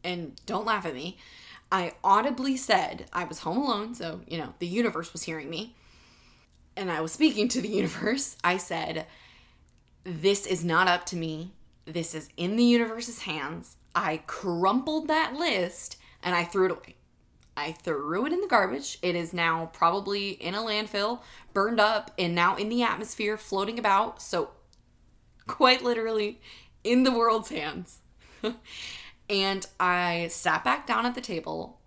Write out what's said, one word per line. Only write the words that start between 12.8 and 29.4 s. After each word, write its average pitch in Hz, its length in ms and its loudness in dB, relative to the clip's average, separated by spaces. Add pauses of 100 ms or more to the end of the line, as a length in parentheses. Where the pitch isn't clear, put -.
hands." 156 540 -8 (180)
I 160 320 0
crumpled 233 840 0
that 311 260 2
list, 226 640 -2 (260)
and 180 120 0
I 170 100 2
threw 185 220 2
it 185 40 2
away. - 260 -8 (600)
I 151 160 -4
threw 160 520 -2
it 311 80 0
in 359 80 0
the 415 60 -2
garbage. 214 560 2
It 175 140 0
is 170 180 -4
now 165 380 0
probably 202 580 0
in 180 240 -6
a 214 80 -4
landfill, 214 580 -2 (320)
burned 220 280 2
up, 214 380 4
and 175 160 0
now 175 220 4
in 208 120 -2
the 240 140 2
atmosphere, 214 540 -2
floating 202 420 -4
about. 220 440 2
So 165 280 -2 (1000)
quite 254 340 6
literally 226 580 0 (440)
in 247 180 6
the 262 80 6
world's 233 380 2
hands. 156 500 -8 (440)
<laughs> 240 120 -4 (720)
And 196 380 0 (140)